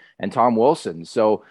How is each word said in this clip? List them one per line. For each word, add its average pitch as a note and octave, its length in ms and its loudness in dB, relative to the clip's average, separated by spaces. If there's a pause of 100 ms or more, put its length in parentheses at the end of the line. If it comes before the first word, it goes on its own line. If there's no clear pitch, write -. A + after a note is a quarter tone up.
(180)
and G2 140 -6
Tom A#2 240 2
Wilson. A2 480 0
So G#2+ 460 0